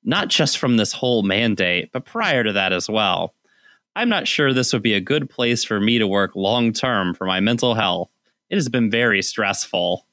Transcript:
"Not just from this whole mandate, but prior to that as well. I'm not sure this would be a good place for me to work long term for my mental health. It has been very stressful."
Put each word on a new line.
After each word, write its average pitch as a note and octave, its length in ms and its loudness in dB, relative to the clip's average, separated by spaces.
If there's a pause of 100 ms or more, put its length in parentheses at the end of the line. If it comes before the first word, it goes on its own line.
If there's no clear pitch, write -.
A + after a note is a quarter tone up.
"Not E3+ 260 -2
just - 280 0
from B2 200 2
this G#2 160 0
whole A#2+ 300 0
mandate, G2 680 0
but B2+ 140 -8
prior F3 400 0
to G#2+ 80 -2
that F#2+ 200 0
as F2 160 -4
well. F#2+ 440 0 (640)
I'm A#3+ 140 0
not F#3+ 180 -2
sure C3+ 260 0
this B2+ 200 0
would A#2 100 -2
be A2+ 100 2
a G2 80 2
good C#3+ 260 -2
place A#2+ 360 -2
for G#2+ 160 -2
me A2+ 180 2
to A2 100 2
work G2 280 0
long A2+ 360 0
term G2+ 440 -2
for F#2+ 100 -8
my F#2 140 0
mental A#2 340 2
health. F#2 360 -2 (400)
It F3+ 60 -4
has E3 140 0
been A#2 220 0
very A#2 320 2
stressful." F#2 880 -2